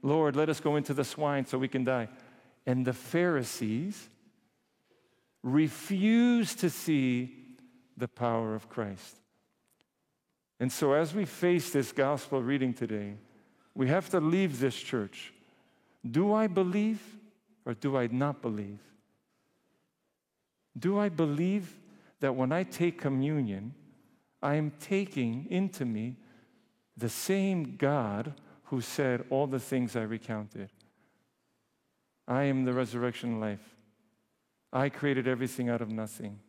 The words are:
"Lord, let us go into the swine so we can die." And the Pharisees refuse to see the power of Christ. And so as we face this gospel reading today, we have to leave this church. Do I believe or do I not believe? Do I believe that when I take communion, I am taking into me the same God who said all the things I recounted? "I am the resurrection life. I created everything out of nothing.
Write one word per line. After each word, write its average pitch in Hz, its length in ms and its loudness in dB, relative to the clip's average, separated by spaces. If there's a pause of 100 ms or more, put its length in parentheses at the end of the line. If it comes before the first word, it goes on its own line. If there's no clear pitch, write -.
"Lord, 143 360 2
let 156 120 2
us 151 120 -2
go 151 160 2
into 143 160 -2
the 139 100 0
swine 143 420 -2
so 131 120 -4
we 131 100 0
can 131 160 -2
die." 123 240 0 (580)
And 127 220 2
the 127 60 0
Pharisees 151 1160 -2 (1300)
refuse 202 1120 4
to 180 140 0
see 127 880 0 (400)
the 123 100 -4
power 113 480 -2
of 107 140 -10
Christ. 101 500 -8 (1400)
And 127 100 0
so 143 220 2
as 156 200 2
we 202 120 -2
face 175 460 0
this 139 200 2
gospel 139 500 0
reading 131 320 0
today, 107 440 -6 (560)
we 131 160 0
have 180 220 2
to 180 100 4
leave 160 380 2
this 127 180 0
church. - 560 -6 (760)
Do 175 220 4
I 214 160 4
believe 202 720 0 (460)
or 120 80 -4
do 135 240 0
I 120 100 2
not 135 340 0
believe? 104 380 -6 (2000)
Do 190 180 2
I 208 120 2
believe 170 680 0 (440)
that 135 120 2
when 131 200 2
I 180 100 2
take 175 340 0
communion, 131 760 -2 (680)
I 143 140 0
am 151 240 0
taking 143 680 -2
into 180 360 0
me 117 320 -4 (760)
the 113 140 -2
same 190 680 0
God 135 640 0 (260)
who 131 140 -2
said 123 500 0
all 135 180 2
the 131 120 -2
things 123 360 -2
I 113 80 0
recounted? 107 680 -8 (1600)
"I 127 160 2
am 131 200 2
the 127 100 0
resurrection 120 680 -2
life. 104 360 -6 (960)
I 135 180 2
created 131 380 0
everything 127 400 -2
out 120 140 0
of 110 80 -6
nothing. 107 600 -8